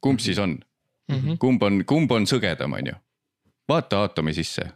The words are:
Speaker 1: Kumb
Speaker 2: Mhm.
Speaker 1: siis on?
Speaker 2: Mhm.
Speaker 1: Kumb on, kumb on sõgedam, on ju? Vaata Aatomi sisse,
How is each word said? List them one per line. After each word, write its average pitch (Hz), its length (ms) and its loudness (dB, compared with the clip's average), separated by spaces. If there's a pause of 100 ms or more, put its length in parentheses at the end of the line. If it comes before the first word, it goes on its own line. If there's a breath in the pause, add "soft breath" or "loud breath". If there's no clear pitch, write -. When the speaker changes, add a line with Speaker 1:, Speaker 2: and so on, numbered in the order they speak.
Speaker 1:
Kumb 135 180 2
Speaker 2:
Mhm. - 40 -6
Speaker 1:
siis 95 160 -2
on? 90 200 -2 (500)
Speaker 2:
Mhm. 143 300 -2
Speaker 1:
Kumb 127 240 2
on, 101 200 4
kumb 143 280 2
on 110 140 2
sõgedam, 85 480 0
on 60 120 -6
ju? 64 80 -6 (760)
Vaata 147 280 0
Aatomi 80 360 0
sisse, 82 420 -6